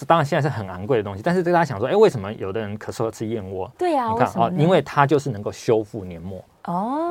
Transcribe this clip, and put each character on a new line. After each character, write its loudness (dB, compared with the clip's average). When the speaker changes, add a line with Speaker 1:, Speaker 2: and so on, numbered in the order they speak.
Speaker 1:
当 4
然 2
现 0
在 0
是 -4
很 -6
昂 -8
贵 2
的 2
东 -8
西， -10
但 0
是 0
大 2
家 4
想 -6
说， -2
哎， 0
为 8
什 0
么 -4
有 -6
的 -4
人 -8
咳 -10
嗽 -4
要 -2
吃 -8
燕 -4
窝？ -6
Speaker 2:
对 0
啊， 0
Speaker 1:
你 0
看， 4
Speaker 2:
为 -2
什 -4
么 2
呢？ -4
Speaker 1:
哦， 2
因 6
为 6
它 2
就 4
是 -2
能 -6
够 -6
修 2
复 -10
黏 -12
膜。 -10
Speaker 2:
哦。 -6